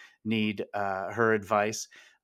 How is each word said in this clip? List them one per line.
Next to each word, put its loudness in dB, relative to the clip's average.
need, -2
uh, -4
her 4
advice, 0